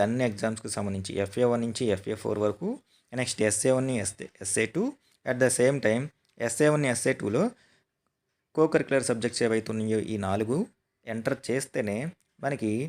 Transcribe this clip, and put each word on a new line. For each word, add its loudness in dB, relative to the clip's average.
అన్ని 0
ఎగ్జామ్స్‌కి -4
సంబంధించి -4
ఎఫ్ఏ 0
వన్ 2
నుంచి -4
ఎఫ్ఏ -6
ఫోర్ -2
వరకు, -2
నెక్స్ట్ -4
ఎస్ఏ 2
వన్, 0
ఎస్ఏ 0
టూ, 0
at -2
the 6
same 4
time 2
ఎస్ఏ 2
వన్, 2
ఎస్ఏ 0
టూలో 0
co-curricular 2
సబ్జెక్ట్స్ 0
ఏవైతే 2
ఉన్నాయో 0
ఈ -2
నాలుగు 0
ఎంటర్ -4
చేస్తేనే -2
మనకి -2